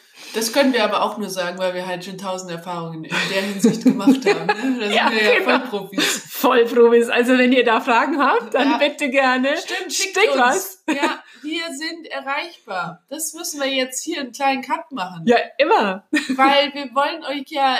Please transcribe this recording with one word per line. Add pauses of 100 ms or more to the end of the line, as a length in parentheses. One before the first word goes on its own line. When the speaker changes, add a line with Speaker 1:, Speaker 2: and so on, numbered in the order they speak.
(340)
Speaker 1:
Das
können
wir
aber
auch
nur
sagen,
weil
wir
halt
schon
tausend
Erfahrungen
in (180)
der
Hinsicht
gemacht
haben.
Ne?
Da
Speaker 2:
<laughs>
Speaker 1:
sind
Speaker 2:
Ja,
Speaker 1:
wir
ja
Speaker 2:
genau.
Speaker 1:
Vollprofis.
Speaker 2:
Vollprofis.
Also
wenn
ihr
da
Fragen
habt,
dann
Speaker 1:
Ja.
Speaker 2:
bitte
gerne.
Speaker 1:
Stimmt,
schickt
Speaker 2:
Schickt
Speaker 1:
uns.
Speaker 2:
was. (120)
Speaker 1:
Ja, (200)
wir (120)
sind
erreichbar.
Das
müssen
wir
jetzt
hier
einen
kleinen
Cut
machen.
Speaker 2:
Ja, (200)
immer.
Speaker 1:
Weil
wir
wollen
euch
ja,